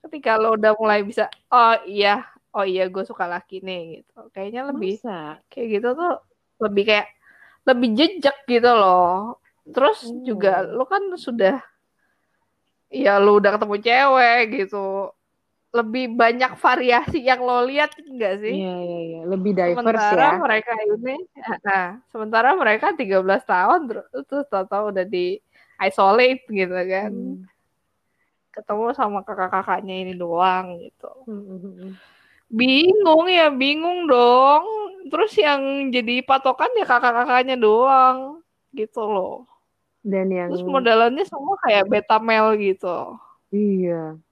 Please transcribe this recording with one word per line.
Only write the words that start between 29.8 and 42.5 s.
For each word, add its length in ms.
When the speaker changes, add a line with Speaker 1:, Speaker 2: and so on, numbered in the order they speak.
Speaker 1:
ini 80
doang 640
gitu. 320
Speaker 2:
Hmm, 160
hmm, 160
hmm, 160
hmm. 180
Speaker 1:
Bingung 720
ya, 240
bingung 560
dong. 580
Terus 320
yang 480
jadi 320
patokan 560
ya 80
kakak-kakaknya 720
doang 880
gitu 320
loh. 400
Speaker 2:
Dan 240
yang 240
Speaker 1:
Terus 160
modelannya 560
semua 300
kayak 240
beta 320
male 400